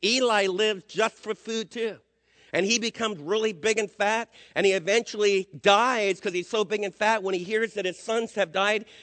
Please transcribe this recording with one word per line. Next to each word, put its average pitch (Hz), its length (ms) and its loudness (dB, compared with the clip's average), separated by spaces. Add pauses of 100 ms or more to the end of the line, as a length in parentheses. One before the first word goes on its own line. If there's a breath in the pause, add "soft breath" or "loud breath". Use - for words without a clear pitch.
Eli 220 440 2
lives 196 380 0
just 214 320 -2
for 214 180 -8
food 220 380 -6
too. 220 260 -6 (540 soft breath)
And 170 120 2
he 233 140 2
becomes 220 400 -4
really 214 340 -2
big 208 260 -2
and 208 120 -2
fat, 220 400 -2 (240 loud breath)
and 175 100 0
he 196 80 6
eventually 202 760 0 (120)
dies 208 600 4
'cause 196 120 -6
he's 175 160 -6
so 214 160 0
big 208 200 -4
and 190 100 -6
fat. 214 300 0
When 190 100 -2
he 175 80 -4
hears 220 320 -2
that 202 100 -4
his 180 140 -4
sons 226 360 -4
have 180 180 -2
died, 202 340 0 (160 loud breath)